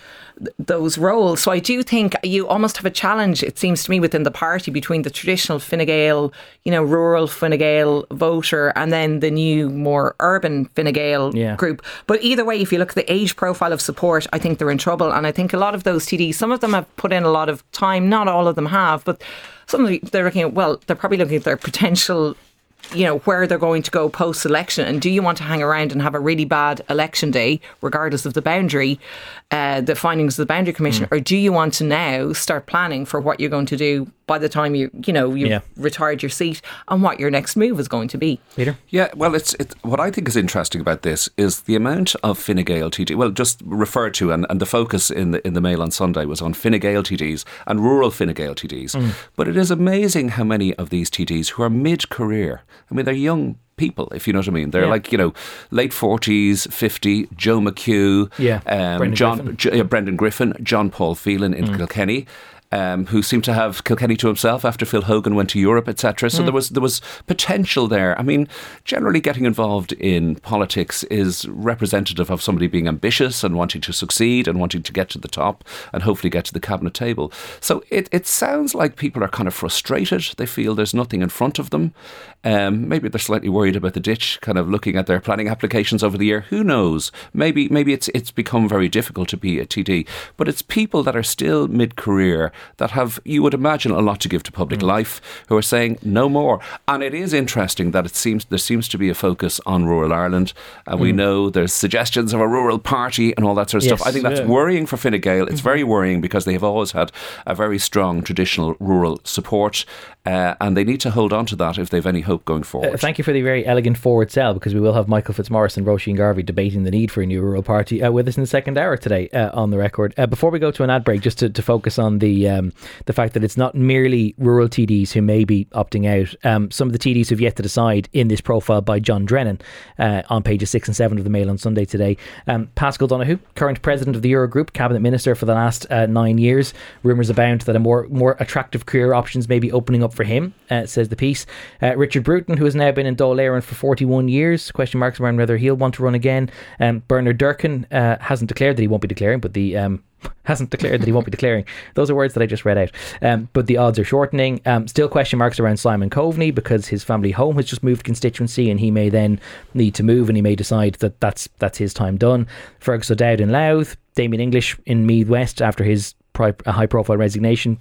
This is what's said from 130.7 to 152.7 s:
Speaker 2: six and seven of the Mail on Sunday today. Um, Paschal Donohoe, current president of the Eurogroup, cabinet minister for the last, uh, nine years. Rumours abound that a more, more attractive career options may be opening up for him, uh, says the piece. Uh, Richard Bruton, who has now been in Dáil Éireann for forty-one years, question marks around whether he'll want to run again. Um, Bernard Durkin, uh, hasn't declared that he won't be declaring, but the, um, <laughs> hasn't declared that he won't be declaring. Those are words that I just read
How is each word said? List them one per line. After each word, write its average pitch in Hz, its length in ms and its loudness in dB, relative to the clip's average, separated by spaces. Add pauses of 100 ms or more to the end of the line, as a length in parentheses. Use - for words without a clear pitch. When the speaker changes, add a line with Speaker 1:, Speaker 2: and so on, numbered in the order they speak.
Speaker 2:
six - 180 -2
and 107 80 0
seven 110 220 0
of 98 60 -4
the 104 60 -2
Mail 101 200 0
on 98 80 -2
Sunday 107 260 0
today. 101 320 0 (300)
Um, 113 280 -2
Paschal 139 340 0
Donohoe, 127 300 0 (160)
current 139 280 -2
president 139 340 0
of 110 60 -4
the 127 100 4
Eurogroup, 131 420 2
cabinet 120 260 0
minister 123 340 2
for 113 120 -4
the 113 80 4
last, 117 360 0
uh, 113 160 2
nine 113 320 4
years. 127 360 4 (280)
Rumours 120 280 2
abound 120 320 2
that 113 140 0
a 110 40 4
more, 117 300 2
more 131 300 2
attractive 127 460 -4
career 127 280 4
options 120 340 -2
may 123 100 4
be 117 140 0
opening 123 300 2
up 117 100 0
for 113 120 -2
him, 135 300 -2 (160)
uh, 117 160 -2
says 113 220 0
the 110 80 -6
piece. 139 300 -2 (360)
Uh, 127 140 2
Richard 139 280 2
Bruton, 170 320 2
who 147 80 2
has 147 100 2
now 143 160 4
been 135 160 0
in 127 100 0
Dáil 131 200 4
Éireann 127 260 2
for - 120 -10
forty-one 131 540 2
years, 156 440 2
question 127 280 -2
marks 123 200 -2
around 120 160 0
whether 117 200 2
he'll 127 180 2
want 131 200 0
to - 80 -6
run 127 120 2
again. 131 360 0 (300)
Um, 117 280 2
Bernard 123 300 2
Durkin, 143 520 0
uh, 120 300 2
hasn't 117 280 -2
declared 135 280 2
that 117 60 2
he 107 60 4
won't 107 140 2
be 107 60 -2
declaring, 104 320 0
but 98 140 -6
the, 98 220 0
um, 98 260 -2 (200)
<laughs> - 220 -14
hasn't 131 260 -2
declared - 320 0
that 110 40 0
he 113 60 2
won't 120 140 2
be - 40 -8
declaring. 113 340 0 (300)
Those 143 160 2
are 143 40 4
words 139 200 0
that 117 80 2
I 117 40 2
just 110 180 -4
read 101 140 4